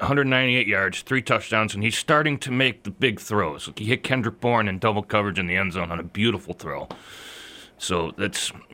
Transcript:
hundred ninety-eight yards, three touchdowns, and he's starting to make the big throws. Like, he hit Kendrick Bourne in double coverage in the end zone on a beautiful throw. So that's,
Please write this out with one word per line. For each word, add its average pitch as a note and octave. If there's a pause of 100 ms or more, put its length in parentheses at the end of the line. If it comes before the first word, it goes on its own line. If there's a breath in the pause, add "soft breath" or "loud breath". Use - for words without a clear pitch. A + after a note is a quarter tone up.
hundred C#3
ninety-eight B2+
yards, G2
three C3
touchdowns, A2
and G2
he's A2+
starting D3+
to -
make B2+
the G3+
big B2
throws. E2+
Like, D#2
he G#2+
hit B2
Kendrick B2+
Bourne A#2
in F#2
double G#2
coverage G2+
in F2+
the F2
end F#2+
zone F2
on E2+
a D#2+
beautiful G2
throw. C#2 (960 loud breath)
So E2+
that's, - (220)